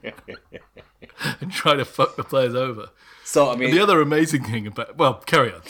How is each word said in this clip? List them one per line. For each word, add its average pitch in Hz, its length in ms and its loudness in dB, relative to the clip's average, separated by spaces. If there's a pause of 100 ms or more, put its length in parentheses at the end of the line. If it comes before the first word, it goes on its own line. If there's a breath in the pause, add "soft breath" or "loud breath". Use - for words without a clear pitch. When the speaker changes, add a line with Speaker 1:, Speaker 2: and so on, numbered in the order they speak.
Speaker 1:
<laughs> - 1400 -14
and 165 120 -10
try 151 220 2
to 135 100 -2
fuck - 320 -2
the 131 80 -8
players 127 300 -2
over. 123 340 -6 (360 loud breath)
Speaker 2:
So, 143 260 2
I 120 60 -2
mean, 127 120 0
Speaker 1:
And 160 100 4
the 202 40 4
other 190 180 4
amazing 151 440 0
thing 107 220 -6
about, 113 300 -10
well, 135 180 2
carry 123 380 0
on. 85 180 -20